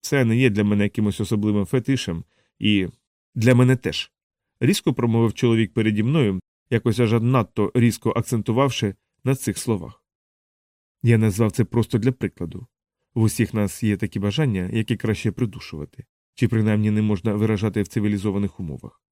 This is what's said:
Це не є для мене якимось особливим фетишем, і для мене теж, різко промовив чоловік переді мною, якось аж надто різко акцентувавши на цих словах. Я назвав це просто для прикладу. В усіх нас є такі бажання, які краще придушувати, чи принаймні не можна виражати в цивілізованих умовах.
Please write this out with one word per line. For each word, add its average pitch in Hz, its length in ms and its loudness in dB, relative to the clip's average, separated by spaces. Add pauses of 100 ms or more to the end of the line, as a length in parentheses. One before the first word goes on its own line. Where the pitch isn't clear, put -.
Це 135 240 0
не 113 120 2
є 127 120 6
для 104 140 2
мене 104 200 2
якимось 104 380 -2
особливим 104 440 0
фетишем, 110 580 -2 (360)
і 104 280 2 (480)
для 120 200 4
мене 127 200 4
теж, - 360 -6 (480)
різко - 340 0
промовив 117 400 0
чоловік 113 400 0
переді 107 300 0
мною, 117 360 0 (300)
якось 113 300 0
аж 113 140 2
надто 117 640 0
різко 117 400 2
акцентувавши 117 800 -2 (280)
на 131 120 0
цих 107 220 -6
словах. - 460 -6 (1000)
Я 117 140 6
назвав 110 340 2
це - 140 0
просто 117 320 -2
для 113 140 2
прикладу. - 560 -8 (460)
В 117 80 0
усіх 110 320 0
нас 104 300 -2
є 104 140 0
такі 101 220 -6
бажання, 101 540 -2
які 110 220 -2
краще 110 360 -2
придушувати, 92 760 -8 (300)
чи 120 120 0
принаймні 107 440 2
не 107 100 0
можна 107 320 -2
виражати 107 480 0
в 95 60 -2
цивілізованих 101 720 -2
умовах. 76 420 -12 (100)